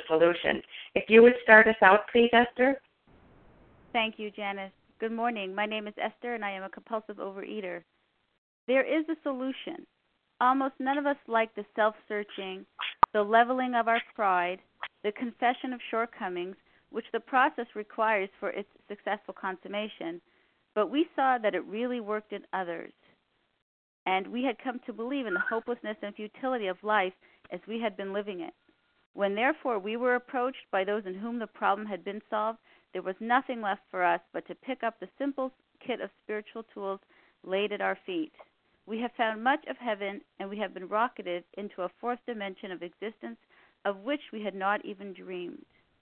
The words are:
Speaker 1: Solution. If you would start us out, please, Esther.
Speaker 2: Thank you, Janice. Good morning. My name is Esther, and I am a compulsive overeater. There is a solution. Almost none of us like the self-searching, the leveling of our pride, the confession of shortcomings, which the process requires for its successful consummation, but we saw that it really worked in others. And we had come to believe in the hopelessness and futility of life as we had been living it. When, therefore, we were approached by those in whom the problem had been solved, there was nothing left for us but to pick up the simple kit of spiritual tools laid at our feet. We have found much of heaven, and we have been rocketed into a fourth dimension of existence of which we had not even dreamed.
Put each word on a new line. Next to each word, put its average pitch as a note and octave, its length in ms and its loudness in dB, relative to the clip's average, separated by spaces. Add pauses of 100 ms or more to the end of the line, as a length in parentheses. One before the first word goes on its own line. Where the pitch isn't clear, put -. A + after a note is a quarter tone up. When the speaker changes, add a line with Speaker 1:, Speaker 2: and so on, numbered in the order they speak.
Speaker 1:
Solution. D#3+ 540 4 (320)
If G3 140 0
you A3 140 12
would B3 200 12
start A3 260 12
us A3 140 4
out, G3+ 280 8
please, A#3 220 6
Esther. B3 480 4 (1120)
Speaker 2:
Thank A3 260 -2
you, G#3+ 120 -8
Janice. G3 420 -8 (280)
Good A3+ 120 -4
morning. A3+ 420 -4
My G#3 120 -2
name G#3+ 200 -6
is G#3 140 -12
Esther, A#3+ 340 -6
and A3 100 -8
I G3+ 80 -4
am F#3+ 100 -10
a F#3+ 80 -12
compulsive A3 460 -8
overeater. F#3+ 680 -10 (840)
There C4 160 2
is D#4 280 0
a D#4+ 120 -6
solution. C4 640 -6 (540)
Almost C4+ 400 2
none C4+ 180 0
of C#4+ 80 -2
us C#4 120 0 (100)
like A3+ 260 0
the G#3 100 -10 (120)
self-searching, G#3 880 -4 (480)
the G#3+ 100 2
leveling A#3+ 520 4
of A#3 120 2
our A3+ 140 2 (160)
pride, F#3 420 0 (460)
the G#3 80 0
confession B3+ 600 -2
of B3 80 -10 (100)
shortcomings, F#3+ 640 -4 (340)
which A3 220 -8
the A3+ 80 -4
process C4 540 0
requires G#3+ 560 -2 (100)
for G3+ 100 -6
its - 180 -8 (200)
successful G3+ 500 -8
consummation, F#3+ 840 -8 (540)
but G3+ 160 2
we D4+ 240 2
saw C4 240 4
that G#3 160 0
it F3 120 -2
really A#3+ 340 -4
worked G#3+ 320 -6
in G3+ 80 -10 (140)
others. E3+ 380 -6 (1120)
And F#3+ 200 0
we A#3 160 -4
had B3+ 220 -2
come B3 220 -6
to A#3+ 60 -10
believe A#3+ 340 -6
in A3 80 -4
the D#4+ 60 0
hopelessness A3+ 600 -4
and G#3 120 -10
futility A3 520 -6
of F#3 160 -6
life G3+ 300 2 (400)
as F3+ 160 -10
we A3 100 -6
had A3 180 -4
been G3 180 -8
living G3+ 260 -6
it. E3 140 -12 (580)
When, G3 220 -2
therefore, B3 440 0
we G#3 180 -6
were B3 180 0
approached B3 580 -4
by F#3+ 100 0
those G#3 240 -2
in F#3 80 -8
whom A#3 240 -8
the A3+ 80 -6
problem G#3 400 -2
had F#3 180 -8
been G3+ 260 -8
solved, A3 280 -2 (360)
there F#3 80 -6
was F#3 180 -6
nothing A#3 400 0
left G3 300 -4
for F#3 120 -2
us E3+ 180 4 (120)
but E3+ 160 -8
to F3 60 -12
pick - 280 -10
up A3+ 160 -4
the F#3 100 -12 (100)
simple C4+ 340 -4 (340)
kit A#3+ 140 -6
of G3 100 -8 (140)
spiritual G#3+ 400 -10 (100)
tools G3 240 -6 (460)
laid G3 280 -2
at G3+ 80 -6
our F#3+ 240 -2
feet. E3 280 -6 (520)
We A3 160 -8
have A#3+ 160 -6
found A3 280 -2
much C#4+ 260 0
of C4 60 -8
heaven, G3+ 440 -6 (200)
and G3 100 -8
we G3+ 80 -10
have F#3+ 160 -6
been F#3 140 -12
rocketed G3 560 -4 (120)
into G3+ 260 -10
a F3+ 80 -6 (100)
fourth A#3+ 260 -6
dimension G3+ 460 -10
of D#3+ 100 -10
existence G#3+ 560 -12 (460)
of G3+ 140 -2
which C#4 220 -4 (120)
we A3 100 -8
had G3 140 -6
not G3 280 -2
even G3 280 -12
dreamed. F3+ 520 -12 (380)